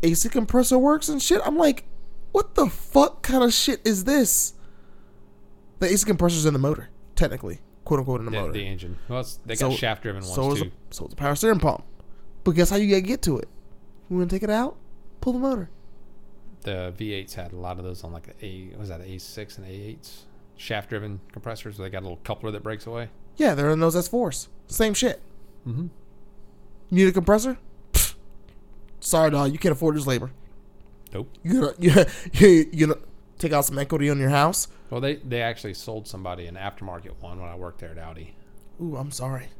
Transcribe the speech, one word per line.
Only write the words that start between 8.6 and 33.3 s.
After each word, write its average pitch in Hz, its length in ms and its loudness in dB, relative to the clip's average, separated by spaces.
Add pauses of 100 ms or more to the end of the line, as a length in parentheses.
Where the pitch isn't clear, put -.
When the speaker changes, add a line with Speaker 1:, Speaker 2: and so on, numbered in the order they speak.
Speaker 2:
engine. 90 300 -6 (120)
Well, 123 120 -4
it's, - 240 -8
they 151 100 -6
Speaker 1:
So, 135 140 0
Speaker 2:
got 123 100 -2
shaft-driven 107 420 -4
ones, 92 140 -8
Speaker 1:
so 131 180 2
is 104 80 0
Speaker 2:
too. 92 60 -2 (220)
Speaker 1:
a, - 40 -14
so - 140 -8
is - 60 -14
a - 40 -14
power 143 180 0
steering 214 240 4
pump. 147 240 0 (640)
But 180 60 4
guess 170 180 6
how 202 80 2
you 208 120 4
gotta 196 120 6
get 208 220 -2
to 143 140 0
it? - 120 -8 (600)
You 180 80 -2
wanna 175 120 0
take 190 140 -2
it 214 60 -2
out? 233 280 0 (420)
Pull 254 140 0
the 247 60 -2
motor. 254 300 -2 (920)
Speaker 2:
The 90 340 -6
V 107 160 -8
eights 98 220 -10
had 92 180 -12
a 92 60 -14
lot 90 220 -8
of 90 40 -10
those 90 220 -12
on, 82 80 -12
like, 82 140 -14 (120)
the - 60 -14
A, 92 260 -14
what - 80 -16
was 101 100 -10
that, 87 120 -12
the 95 120 -14
A 92 40 -12
six - 400 -16
and 98 100 -16
A - 20 -16
eights? 101 540 -16 (320)
Shaft-driven 104 640 -6 (140)
compressors 110 440 -12
where 95 100 -10
they 95 40 -10
got 98 80 -8
a 95 80 -12
little 87 160 -10
coupler 107 280 -6
that 104 120 -10
breaks 107 240 -8
away. 117 220 -8 (260)
Speaker 1:
Yeah, 269 180 4
they're 143 180 2
in 156 100 2
those 165 160 4
S 175 100 -2
fours. 233 400 -2 (200)
Same 214 260 0
shit. - 280 0 (460)
Speaker 2:
Mm-hmm. 135 200 -6 (1000)
Speaker 1:
You 185 160 8
need - 20 8
a 185 40 6
compressor? 214 460 4 (340)
Pfft. - 240 4 (840)
Sorry, 160 300 4
dog. 139 200 2
You 156 80 -4
can't - 140 4
afford 151 240 2
this 139 100 -2
labor. 127 240 0 (840)
Speaker 2:
Nope. 98 160 -8 (140)
Speaker 1:
You 170 100 0
gonna, 196 220 2
<laughs> - 40 -20
you, 175 260 8 (280)
you, 170 380 10
you 156 160 4
gonna 156 120 0 (400)